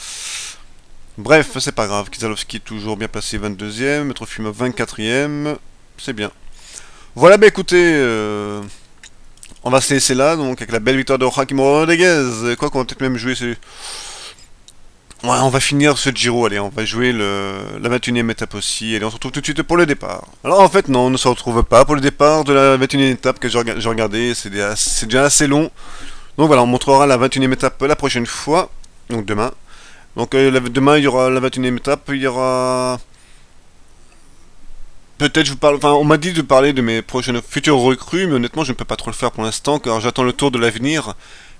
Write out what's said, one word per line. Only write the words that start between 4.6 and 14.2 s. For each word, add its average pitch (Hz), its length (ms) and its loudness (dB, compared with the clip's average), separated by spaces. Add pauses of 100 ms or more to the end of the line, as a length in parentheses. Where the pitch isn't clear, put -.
c'est 135 140 -8
bien. - 180 -6 (840)
Voilà, 175 200 10
bah 208 100 8
écoutez, 175 480 2
euh, 104 680 -2 (1000)
on 123 60 -4
va 127 100 6
se 135 140 0
laisser 131 200 2
là, 143 220 2
donc 131 260 -4
avec 107 120 -6
la - 60 0
belle 123 180 2
victoire 135 200 0
de 131 80 0
Joaquim 135 360 0
Rodriguez, 143 960 2
quoi 151 100 -2
qu'on 131 100 -2
va 127 40 -2
peut-être - 160 -10
même 131 160 -2
jouer 123 200 -4
ce, 120 100 -6
ouais, 120 100 -4 (1700)